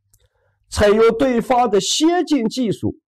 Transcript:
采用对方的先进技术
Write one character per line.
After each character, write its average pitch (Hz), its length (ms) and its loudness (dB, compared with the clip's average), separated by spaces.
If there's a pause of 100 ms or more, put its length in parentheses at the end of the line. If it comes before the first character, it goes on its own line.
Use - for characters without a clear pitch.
(680)
采 208 200 0
用 220 280 4
对 247 240 0
方 247 260 0
的 196 140 0
先 339 420 0
进 247 240 -2
技 226 240 -4
术 - 360 -8